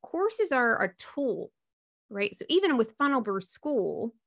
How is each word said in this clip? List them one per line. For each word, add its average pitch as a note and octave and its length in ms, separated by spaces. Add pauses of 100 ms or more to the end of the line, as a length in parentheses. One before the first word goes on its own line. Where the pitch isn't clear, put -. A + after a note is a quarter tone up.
Courses G4 500
are A#3+ 300
a F#3+ 140
tool, - 560 (580)
right? G3+ 260
So - 120
even F4 280
with A3 220
Funnel C#4+ 220
Brew G3 200
School G#3+ 760 (120)